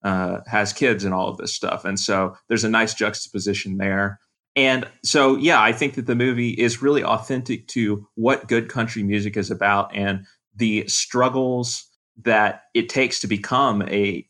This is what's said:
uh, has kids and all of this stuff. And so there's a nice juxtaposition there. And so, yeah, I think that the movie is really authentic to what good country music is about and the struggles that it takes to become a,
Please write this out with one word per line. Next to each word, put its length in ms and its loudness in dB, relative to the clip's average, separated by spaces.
uh, 440 -2
has 260 0
kids 320 0
and 80 -2
all 160 -2
of 80 -8
this 160 -8
stuff. 320 -6
And 140 -4
so 360 0
there's 160 0
a 60 0
nice 240 2
juxtaposition 840 -4
there. 420 -2
And 320 2
so, 340 4
yeah, 240 4
I 120 6
think 220 -4
that 120 -8
the 80 0
movie 340 0
is 320 0
really 220 4
authentic 640 -2
to 460 -2
what 320 0
good 200 0
country 360 -4
music 340 -2
is 140 -2
about 440 0
and 300 -4
the 320 0
struggles 1000 -2
that 420 2
it 160 0
takes 320 0
to 60 -6
become 560 0
a, 460 -2